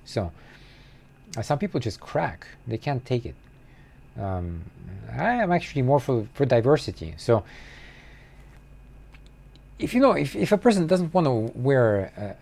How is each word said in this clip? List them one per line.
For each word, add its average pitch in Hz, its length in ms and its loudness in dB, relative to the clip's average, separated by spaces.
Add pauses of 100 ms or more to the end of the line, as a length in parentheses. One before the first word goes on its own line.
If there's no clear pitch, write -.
So, 92 260 -6 (1040)
uh, 113 60 -6
some 143 160 -2
people 185 220 -2
just 110 200 -6
crack. - 480 -6 (200)
They 113 100 -6
can't 131 280 -4
take 123 200 -2
it. 67 100 -12 (840)
Um, 87 440 -6 (480)
I 165 220 -2
am 214 180 0
actually 160 320 0
more 139 160 4
for, 117 340 -2
for 139 120 0
diversity. 120 720 2
So 110 260 2 (2250)
if, - 160 -6
you 254 80 4
know, 262 100 8
if, 147 240 0
if 202 160 0
a 208 60 4
person 190 300 4
doesn't 180 260 2
wanna 156 200 4
wear 113 1080 0